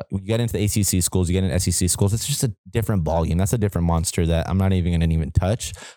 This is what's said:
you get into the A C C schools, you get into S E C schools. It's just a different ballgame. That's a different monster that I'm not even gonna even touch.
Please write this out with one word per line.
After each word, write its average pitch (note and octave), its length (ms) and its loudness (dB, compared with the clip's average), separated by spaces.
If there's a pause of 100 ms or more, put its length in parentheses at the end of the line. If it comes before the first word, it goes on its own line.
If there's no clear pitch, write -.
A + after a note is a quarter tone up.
(120)
you G2 80 -4
get G#2 200 -2
into A#2 140 -2
the F#2 100 0
A G#2+ 40 2
C G2+ 160 0
C F#2 180 0
schools, F2+ 260 0
you F2 60 0
get F#2+ 100 2
into D#2+ 120 0
S F#2 120 0
E F2+ 40 0
C F2+ 160 0
schools. G2 260 0
It's - 140 -4
just C#3+ 160 -2
a A#2+ 120 -2 (140)
different G#2+ 340 -2
ballgame. D#2+ 360 0
That's G2 140 2
a B2 40 0
different F2+ 300 0
monster E2 400 0
that E2 200 0
I'm F#2 100 0
not F#2+ 140 2
even F2 220 2
gonna E2 180 2
even D#2+ 200 0
touch. G2+ 420 0 (240)